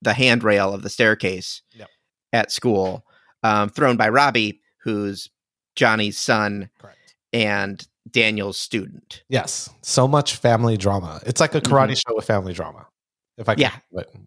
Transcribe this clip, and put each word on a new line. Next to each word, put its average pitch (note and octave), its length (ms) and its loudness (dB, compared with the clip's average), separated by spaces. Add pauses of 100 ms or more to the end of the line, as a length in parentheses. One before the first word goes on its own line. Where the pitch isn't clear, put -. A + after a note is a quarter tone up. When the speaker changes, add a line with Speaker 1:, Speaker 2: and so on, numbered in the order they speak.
Speaker 1:
the A2 100 2
handrail A2 640 2
of G2 80 -10
the G2+ 80 -10
staircase G#2+ 720 -2 (120)
Speaker 2:
Yep. G#2+ 140 -20 (440)
Speaker 1:
at A2+ 200 0
school, G2 520 -2 (380)
um, G#2+ 260 2
thrown B2+ 280 0
by G#2+ 120 2
Robbie, A#2 520 0 (220)
who's G#2 480 -6 (460)
Johnny's G#2+ 420 2
son G#2 500 -2 (120)
Speaker 2:
Correct. - 340 -20 (180)
Speaker 1:
and G2+ 540 -2 (240)
Daniel's G#2+ 480 0
student. - 680 -8
Speaker 2:
Yes. - 420 -6 (120)
So C3 260 2
much C#3+ 280 0
family A#2 400 4
drama. F#2 500 -2
It's B2 140 -2
like D#3 140 2
a D#3 60 0
karate C3+ 300 4
Speaker 1:
Mm-hmm. B2 200 -4
Speaker 2:
show A2+ 60 -2
with G#2+ 100 -6
family F#2+ 260 -2
drama, D#2+ 340 -12 (520)
if A2+ 100 -2
I A2 60 2
can C#3+ 80 2
Speaker 1:
Yeah. A2+ 100 2 (220)
Speaker 2:
put F#2 140 -10
it - 60 -20 (120)